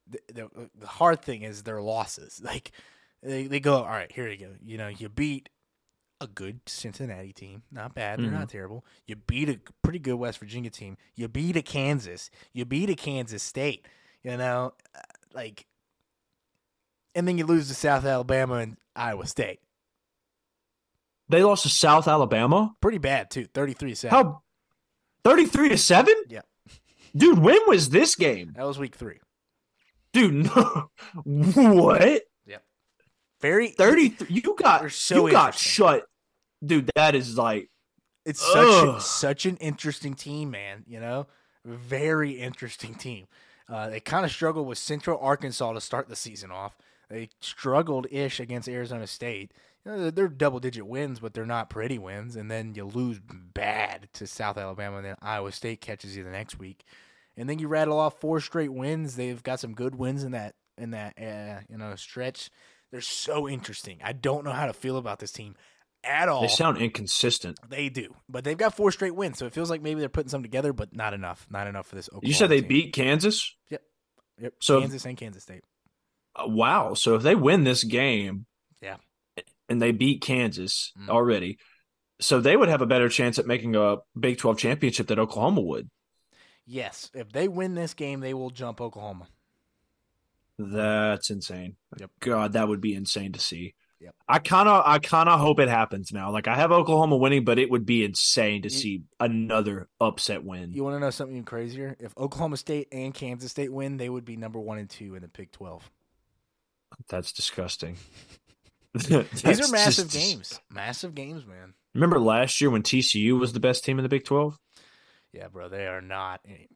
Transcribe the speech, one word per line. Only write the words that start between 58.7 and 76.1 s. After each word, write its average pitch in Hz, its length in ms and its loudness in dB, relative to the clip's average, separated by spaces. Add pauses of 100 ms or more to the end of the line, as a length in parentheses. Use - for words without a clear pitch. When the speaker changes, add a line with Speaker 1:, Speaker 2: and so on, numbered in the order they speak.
Speaker 1:
wins. 139 420 -6
They've 123 260 -8
got 127 200 -6
some 113 140 -12
good 127 200 -6
wins 131 300 -6
in 127 80 -10
that, 107 220 -12 (220)
in 117 140 -12
that, 107 260 -12
uh, 104 520 -14
you 113 80 -18
know, 107 180 -12
stretch. - 540 -12 (420)
They're 123 100 -14
so 147 460 -4
interesting. 101 560 -12
I 104 100 -8
don't 135 300 -2
know 143 80 -8
how 143 140 -4
to 117 80 -6
feel 131 240 -6
about 113 220 -8
this 104 120 -14
team 104 240 -18 (480)
at 151 240 0
all. 139 140 0
Speaker 2:
They 113 60 2
sound 160 320 2
inconsistent. 107 800 -2 (100)
Speaker 1:
They 139 220 -6
do, 117 240 -12 (140)
but 127 160 -10
they've 151 140 -4
got 214 180 0
four 202 160 4
straight 180 240 -6
wins, 185 240 -6
so 127 60 -8
it 117 80 -10
feels 165 160 -6
like 160 120 -6
maybe 156 200 -6
they're 139 80 -4
putting 139 200 -4
something 131 200 -8
together, 135 240 -2
but 107 220 -8
not 107 180 -6
enough. 92 360 -10
Not 101 180 -8
enough 101 200 -10
for - 80 -18
this 98 140 -14
Oklahoma 104 180 -8
Speaker 2:
You 147 60 0
said 180 160 4
they 143 100 6
Speaker 1:
team. 110 100 -2
Speaker 2:
beat 156 240 0
Kansas? 156 640 0 (140)
Speaker 1:
Yep. 151 120 -10 (580)
Yep. 120 200 -10
Speaker 2:
So 135 220 4
Speaker 1:
Kansas 131 240 -6
and 127 120 -12
Kansas 101 260 -16
State. 92 200 -20 (720)